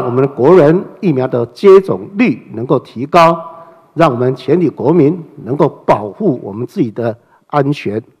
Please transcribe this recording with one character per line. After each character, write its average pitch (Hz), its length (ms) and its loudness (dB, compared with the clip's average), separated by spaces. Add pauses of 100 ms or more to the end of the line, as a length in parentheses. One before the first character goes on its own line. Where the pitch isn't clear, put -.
我 127 60 -4
们 123 100 0
的 135 80 2
国 156 260 4
人 165 300 0 (160)
疫 185 100 -2
苗 127 160 -2
的 123 200 -2
接 190 340 6
种 101 260 -6 (120)
率 202 340 0
能 113 140 -8
够 139 120 0
提 123 280 -10
高， 170 360 4 (520)
让 160 160 2
我 123 40 -4
们 123 220 -2
全 160 240 -2
体 165 80 0
国 123 240 -2
民 170 260 2 (260)
能 117 120 -6
够 160 100 2 (200)
保 107 240 0
护 156 320 -2
我 98 100 -12
们 117 140 -8
自 - 160 -4
己 117 80 -4
的 113 260 -6 (300)
安 143 260 -2
全。 110 300 -6 (180)